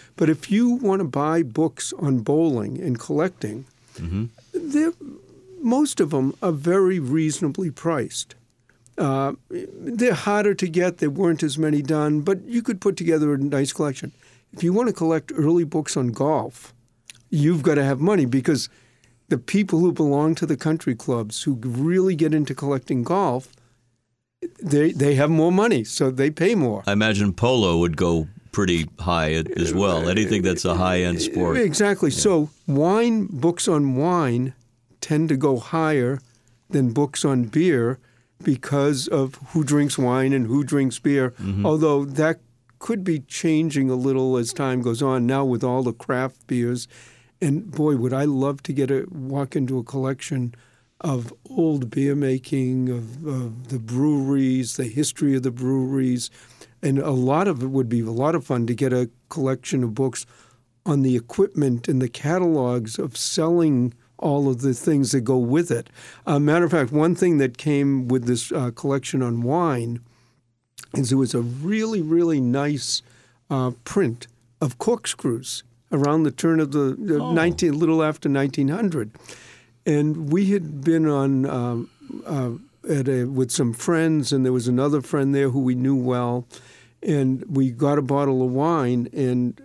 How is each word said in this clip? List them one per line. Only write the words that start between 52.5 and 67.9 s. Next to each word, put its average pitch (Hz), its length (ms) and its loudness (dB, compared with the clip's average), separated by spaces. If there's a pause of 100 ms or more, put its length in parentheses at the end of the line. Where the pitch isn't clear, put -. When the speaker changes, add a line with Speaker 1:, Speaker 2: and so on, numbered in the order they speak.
Speaker 1:
of, 123 360 -8
of 127 440 -8
the 135 100 -6
breweries, 131 1000 0
the 131 80 -4
history 139 500 0
of 131 80 -2
the 131 80 -2
breweries. 127 800 -2 (520)
And 139 180 0
a 147 120 -2
lot 135 360 2
of 151 160 -2
it 131 40 -4
would 135 220 0
be 117 120 2
a 110 100 -4
lot 135 240 0
of 143 100 -4
fun 120 220 0
to 120 60 -2
get 127 200 0
a 123 160 0 (200)
collection 131 540 -2
of 113 100 -2
books 131 320 -4 (600)
on 143 160 2
the 131 160 2
equipment 131 720 0
and 131 120 0
the 127 80 -2
catalogs 135 920 -2
of 165 180 -6
selling 156 760 0 (240)
all 143 320 0
of 123 120 -2
the 135 120 2
things 139 380 0
that 135 100 2
go 127 160 2
with 135 340 2
it. 117 180 -4 (360)
A 143 140 2
matter 151 260 4
of 156 60 0
fact, 139 220 2
one 160 220 4
thing 175 240 2
that 131 180 0
came 139 500 0